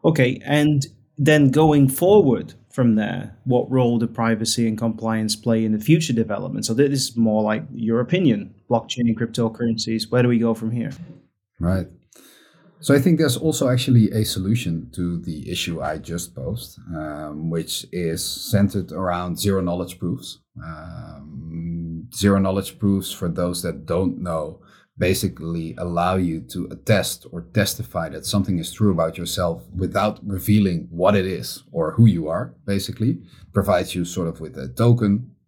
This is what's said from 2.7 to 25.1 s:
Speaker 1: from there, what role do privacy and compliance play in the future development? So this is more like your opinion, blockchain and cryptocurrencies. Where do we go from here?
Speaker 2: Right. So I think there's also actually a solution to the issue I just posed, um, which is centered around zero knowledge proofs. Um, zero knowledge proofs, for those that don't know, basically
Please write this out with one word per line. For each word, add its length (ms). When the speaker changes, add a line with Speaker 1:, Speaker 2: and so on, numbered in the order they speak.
Speaker 1:
from 220
there, 420
what 260
role 260
do 80
privacy 640
and 100
compliance 580
play 300
in 60
the 80
future 340
development? 520
So 100
this 160
is 260
more 240
like 220
your 260
opinion, 540
blockchain 380
and 120
cryptocurrencies. 920
Where 100
do 80
we 80
go 160
from 160
here? 220
Speaker 2:
Right. 280
So 140
I 60
think 180
there's 180
also 340
actually 420
a 120
solution 720
to 260
the 300
issue 320
I 160
just 380
posed, 420
um, 540
which 420
is 320
centered 680
around 480
zero 220
knowledge 360
proofs. 400
Um, 1500
zero 220
knowledge 400
proofs, 340
for 180
those 340
that 240
don't 340
know, 380
basically 800